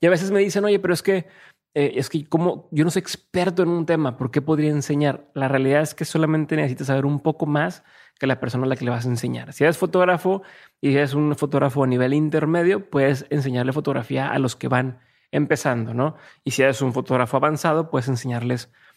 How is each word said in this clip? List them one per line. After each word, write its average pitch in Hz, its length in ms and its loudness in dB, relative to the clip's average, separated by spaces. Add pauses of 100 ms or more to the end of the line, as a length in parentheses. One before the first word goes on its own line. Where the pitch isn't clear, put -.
Y 165 60 6
a - 20 6
veces 185 220 2
me 196 100 4
dicen, 202 240 0
"Oye, 208 140 2
pero 185 140 0
es 160 80 -2
que, 190 260 0 (460)
eh, 143 220 0
es 127 140 -2
que 151 180 -4
como 165 440 0
yo 151 120 2
no 170 80 2
soy 196 80 -2
experto 180 640 -2
en 170 60 2
un 170 160 0
tema, 156 320 0
¿por 127 120 -4
qué 143 120 0
podría 151 280 0
enseñar?". 147 640 -2
La 139 140 -2
realidad 135 340 4
es 151 140 -4
que - 80 -8
solamente 156 540 0
necesitas 139 300 -2
saber 135 180 0
un 143 160 0
poco 156 240 -2
más 147 400 -2 (340)
que 135 80 -2
la 131 140 0
persona 127 240 -2
a - 20 0
la 131 80 0
que 127 80 -6
le 120 80 -2
vas 120 140 -4
a 127 40 -2
enseñar. 123 440 -6
Si - 100 0
eres 156 140 4
fotógrafo 185 640 2 (380)
y 139 120 2
eres 139 200 2
un 147 240 0
fotógrafo 139 480 0
a - 20 2
nivel 127 260 2
intermedio, 160 760 0
puedes 139 400 2
enseñarle 131 420 -2
fotografía 131 580 -4
a 135 100 -2
los 131 180 -2
que 131 100 -6
van 127 320 0 (320)
empezando, 127 640 0
¿no? 135 240 -2 (260)
Y 139 80 -4
si 131 120 2
eres 131 180 2
un 131 100 2
fotógrafo 127 460 0
avanzado, 156 520 0
puedes 131 200 -2
enseñarles 120 600 -4 (280)